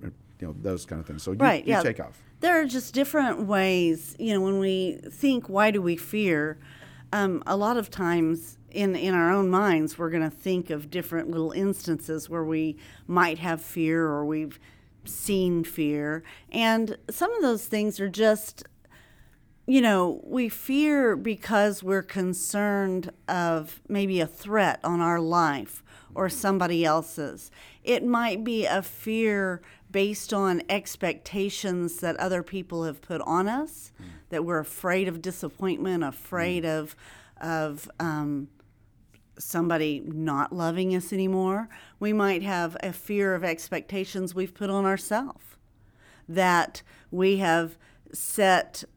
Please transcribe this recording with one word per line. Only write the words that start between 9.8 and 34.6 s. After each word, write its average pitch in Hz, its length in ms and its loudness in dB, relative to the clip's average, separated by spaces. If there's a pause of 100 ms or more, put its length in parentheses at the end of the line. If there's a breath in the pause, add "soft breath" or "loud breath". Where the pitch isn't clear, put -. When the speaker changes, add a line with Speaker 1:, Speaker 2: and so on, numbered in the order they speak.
Speaker 2:
we're 170 100 -2
gonna 160 220 0
think 180 400 -2
of 147 180 -8
different 165 400 -6
little 160 220 -2
instances 165 800 -2
where 165 140 -4
we 156 320 -2 (320 loud breath)
might 170 300 2
have 165 240 -2
fear 165 460 0
or 147 180 -2
we've 156 340 -4 (460 soft breath)
seen 180 580 0
fear. 151 600 -2 (280 loud breath)
And 226 460 0 (120)
some 349 260 0
of 440 80 0
those 233 240 2
things 208 340 -2
are 196 80 -2
just, 214 540 2 (1000 soft breath)
you 262 160 6
know, 190 440 4
we 247 240 -2
fear 277 640 2
because 208 680 2
we're 190 200 0
concerned 190 1080 -2 (180)
of 170 580 -2
maybe 196 320 0
a 156 80 0
threat 202 560 0
on 170 160 0
our 170 220 2
life 160 640 0 (300 loud breath)
or 190 160 0
somebody 180 540 0
else's. 156 640 -2 (340 loud breath)
It 240 200 2
might 233 400 0
be 226 220 0
a 190 160 0
fear 208 800 -2 (300 loud breath)
based 202 420 0
on 190 360 2
expectations 190 1300 -4
that 170 160 -2
other 180 260 -2
people 180 400 -6
have 156 180 -6
put 160 200 -8
on 180 260 2
us, 277 500 -6
Speaker 1:
Mm. - 80 -18 (240 loud breath)
Speaker 2:
that 165 140 -2
we're 170 160 0
afraid 185 480 -2